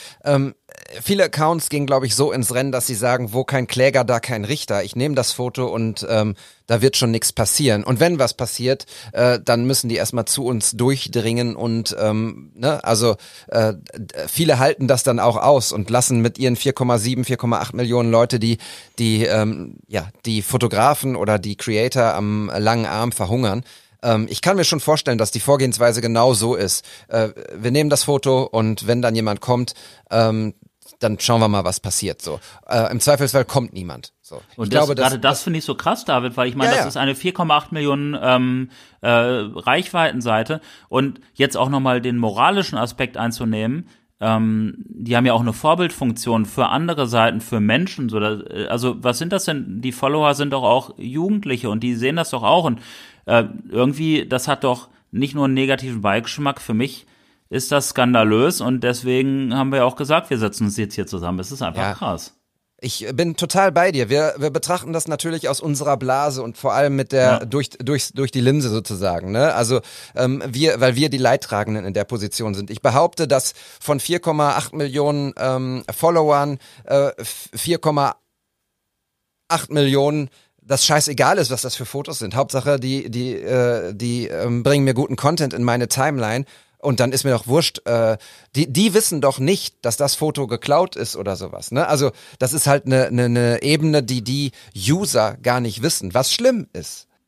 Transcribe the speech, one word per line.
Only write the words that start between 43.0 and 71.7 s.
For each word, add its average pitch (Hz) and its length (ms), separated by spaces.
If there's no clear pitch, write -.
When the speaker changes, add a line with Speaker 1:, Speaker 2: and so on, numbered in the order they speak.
Speaker 2:
einzunehmen. 113 680
Ähm, 110 560
die 120 300
haben 123 80
ja 123 80
auch 113 80
eine 117 120
Vorbildfunktion 131 920
für 110 220
andere 151 400
Seiten, 113 340
für 113 180
Menschen. 117 500
So, 110 100
da, 107 200
äh, 98 180
also 123 360
was 123 140
sind 170 160
das 185 120
denn? 131 360
Die 123 100
Follower 147 440
sind 143 160
doch 135 120
auch 123 340
Jugendliche 139 720
und 110 120
die 123 140
sehen 131 200
das 170 160
doch 123 120
auch 160 200
und, 120 160
äh, 117 160
irgendwie, 143 580
das 127 200
hat 139 160
doch 123 240
nicht 135 240
nur 143 100
einen 135 80
negativen 131 480
Beigeschmack. 120 600
Für - 120
mich 123 320
ist 131 240
das 143 160
skandalös 123 720
und 123 240
deswegen 127 680
haben 135 200
wir 131 120
auch 127 120
gesagt, 151 320
wir 135 100
setzen 107 260
uns 101 120
jetzt 104 180
hier 98 120
zusammen. 90 320
Es 95 120
ist 135 100
einfach 90 200
Speaker 1:
Ja. 101 120
Speaker 2:
krass. - 400
Speaker 1:
Ich 110 360
bin 170 200
total 190 360
bei 175 200
dir. 127 180
Wir, 147 280
wir 147 140
betrachten 165 420
das 160 160
natürlich 156 400
aus 139 120
unserer 143 360
Blase 135 460
und 117 140
vor 127 160
allem 139 220
mit 135 160
der 127 280
Speaker 2:
Ja. - 60
Speaker 1:
durch, 131 260
durch, 131 420
durch 131 180
die 131 80
Linse 131 300
sozusagen, 95 640
ne? 135 240
Also, 117 260
ähm, 127 320
wir, 143 320
weil 127 160
wir 147 140
die 139 80
Leidtragenden 110 680